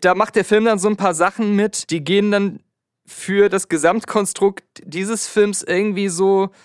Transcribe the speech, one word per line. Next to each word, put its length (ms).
Da 140
macht 200
der 100
Film 200
dann 140
so 100
ein 80
paar 160
Sachen 420
mit, 360
die 120
gehen 280
dann 280
für 440
das 180
Gesamtkonstrukt 960
dieses 440
Films 340
irgendwie 460
so 420